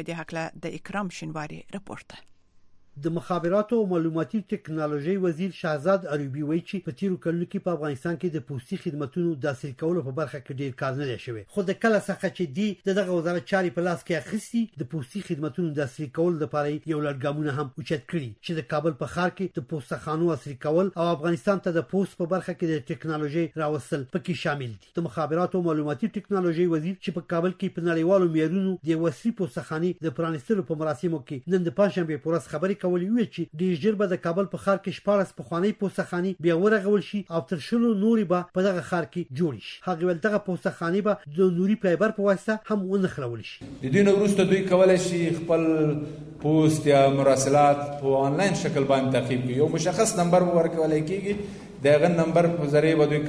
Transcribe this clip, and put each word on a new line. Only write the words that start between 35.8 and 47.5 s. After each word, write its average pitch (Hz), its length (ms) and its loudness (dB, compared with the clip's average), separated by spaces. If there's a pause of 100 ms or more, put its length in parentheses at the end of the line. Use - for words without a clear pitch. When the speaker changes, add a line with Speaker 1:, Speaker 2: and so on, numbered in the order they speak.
Speaker 2:
پوستخانې 180 500 -2 (140)
بیا 170 160 4
ورغول 208 480 2
شي 208 100 -4 (140)
او 165 80 0 (100)
تر 175 160 -2
شلو 233 240 2
نورې 220 400 2
به 180 80 2 (160)
په 185 120 2
دغه 180 200 0
ښار 175 260 -2
کې 180 80 -4 (180)
جوړې 143 280 0
شي. - 180 -16
هغه 180 220 -2
ویل 170 160 0
دغه 208 240 2
پوستخانې 175 600 -2
به 208 60 2 (220)
د 185 240 4
نوري 196 240 2
فایبر 196 340 2
په 196 120 0
واسطه 202 260 0 (160)
هم 214 80 2 (100)
ونښلول 135 600 -2
شي. - 200 -16 (140)
Speaker 3:
د 131 100 -2
دوی 202 140 8
نه 196 80 8
وروسته 196 380 4
دوی 190 80 6 (100)
کولی 185 340 8
شي 175 160 0 (160)
خپل 165 240 2 (800)
پوسټ 151 520 4
یا 139 100 10 (160)
مراسلات 139 680 6 (160)